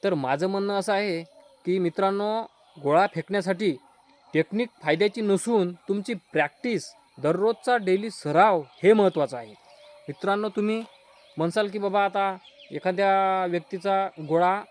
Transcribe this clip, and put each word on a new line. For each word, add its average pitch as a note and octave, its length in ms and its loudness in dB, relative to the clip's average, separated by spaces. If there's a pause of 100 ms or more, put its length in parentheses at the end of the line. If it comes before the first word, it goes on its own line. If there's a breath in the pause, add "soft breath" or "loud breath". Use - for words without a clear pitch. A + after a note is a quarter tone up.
तर F#3+ 100 0
माझं C#3+ 340 -2
म्हणणं G3 260 -2
असं G3+ 200 -2
आहे G3 300 -2 (420)
की F#3 140 0
मित्रांनो, G3+ 640 -2 (400)
गोळा D#3+ 320 4
फेकण्यासाठी F#3 640 -2 (560)
टेक्निक G3 340 0 (140)
फायद्याची G3 400 0
नसून G3 520 0
तुमची G3 400 -6
प्रॅक्टिस, E3+ 840 -4 (260)
दररोजचा G#3+ 560 0
डेली G3+ 320 0
सराव F3 520 2 (220)
हे G3+ 100 8
महत्त्वाचं E3+ 440 2
आहे. A2+ 140 -14 (560)
मित्रांनो, G3+ 420 -2
तुम्ही G#3+ 340 -2 (540)
म्हणसाल E3+ 300 0
की G3+ 120 -6
बाबा G3+ 240 0
आता G3 340 -2 (340)
एखाद्या F#3+ 760 2
व्यक्तीचा F#3+ 600 -2 (200)
गोळा F3+ 420 2